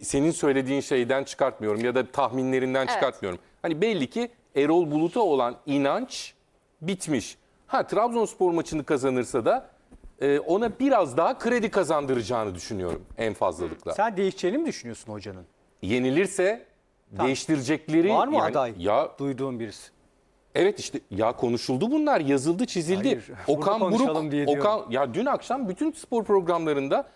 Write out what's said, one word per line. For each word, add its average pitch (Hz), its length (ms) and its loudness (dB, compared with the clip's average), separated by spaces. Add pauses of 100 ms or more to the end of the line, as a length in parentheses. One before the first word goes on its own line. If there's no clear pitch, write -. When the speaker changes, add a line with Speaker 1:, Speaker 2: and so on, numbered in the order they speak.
Speaker 1:
senin 143 260 2
söylediğin 135 500 0
şeyden 131 440 0
çıkartmıyorum 113 600 -2
ya 120 100 0
da 123 160 2
tahminlerinden 131 760 0
Speaker 2:
Evet. - 80 -2
Speaker 1:
çıkartmıyorum. 120 460 -2 (220)
Hani 160 180 -4
belli 190 300 0
ki 233 200 -4 (260)
Erol 156 340 4
Bulut'a 165 300 0
olan 135 360 2 (100)
inanç 143 680 -2 (460)
bitmiş. 156 560 -4 (300)
Ha, 247 200 0
Trabzonspor 208 640 0
maçını 156 320 -2
kazanırsa 127 600 0
da, 220 220 2 (540)
e, 143 180 4
ona 185 320 0 (100)
biraz 208 360 2
daha 196 220 2
kredi 233 320 0
kazandıracağını 127 840 0
düşünüyorum 87 500 -6 (140)
en 110 160 -2
fazlalıkla. 82 600 -4
Speaker 3:
Sen 214 220 0
değişeceğini 190 420 -2
mi 330 80 -2
düşünüyorsun 117 460 -10
hocanın? 98 320 -12 (380)
Speaker 1:
Yenilirse 160 840 0 (440)
Speaker 3:
Tamam. 101 160 -2
Speaker 1:
değiştirecekleri 151 880 0
Speaker 3:
Var 196 140 4
mı 302 80 0
Speaker 1:
yani 208 140 2
Speaker 3:
aday 123 280 0
Speaker 1:
ya 107 300 2 (100)
Speaker 3:
duyduğun 135 420 -4
birisi? 107 300 -12 (640)
Speaker 1:
Evet 190 260 2
işte - 200 -8 (100)
ya 110 220 2
konuşuldu 127 580 0
bunlar, 294 300 2
yazıldı, 143 460 2
çizildi. 190 420 -2
Speaker 3:
Hayır, 127 200 0
<laughs> - 200 -16
burada 147 120 2
Speaker 1:
Okan 190 200 2
Speaker 3:
konuşalım 202 420 2
Speaker 1:
Buruk, 151 100 -4
Speaker 3:
diye 143 140 0
diyorum. 143 200 2
Speaker 1:
Okan, 208 240 0
ya 123 240 0
dün 226 120 -2
akşam 254 420 -2
bütün 294 240 -4
spor 233 320 -4
programlarında 170 920 2